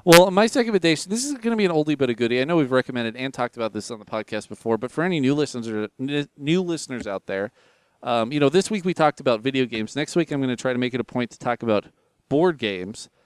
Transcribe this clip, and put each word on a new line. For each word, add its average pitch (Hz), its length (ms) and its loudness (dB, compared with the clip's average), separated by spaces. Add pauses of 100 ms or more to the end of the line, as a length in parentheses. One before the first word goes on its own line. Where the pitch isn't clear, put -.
Well, 175 260 10
my 202 220 4
recommendation, 185 580 0
this 233 160 -4
is 294 80 -4
gonna 233 220 -2
be 208 100 2
an 180 60 0
oldie 151 260 0
but 135 100 2
a 120 60 0
goodie. 117 260 0
I 131 40 0
know 170 120 0
we've 135 160 2
recommended 120 440 0
and 131 180 -8
talked 123 220 -4
about 113 180 -4
this 107 160 -8
on 117 80 -10
the 104 80 -20
podcast 110 420 -6
before, 113 300 -2
but 123 120 -8
for 156 140 -4
any 175 160 0
new 135 140 2
listeners, 113 560 -4 (100)
n-, 143 280 -4 (100)
new 156 240 0
listeners 131 440 -8
out 98 200 -6
there, 101 260 -4 (500)
um, 120 300 -2
you 147 80 0
know, 139 80 6
this 180 220 2
week 202 140 -4
we 175 100 0
talked 151 260 2
about 120 200 0
video 131 260 0
games. 110 280 -6
Next 147 220 -4
week 170 140 0
I'm 143 100 -2
gonna 127 160 -2
try 131 160 -2
to 123 60 -4
make 127 160 -2
it 123 60 -2
a 110 40 -4
point 123 280 -6
to - 60 -20
talk 120 240 -4
about 110 240 0 (440)
board 160 260 2
games. 98 540 -6 (160)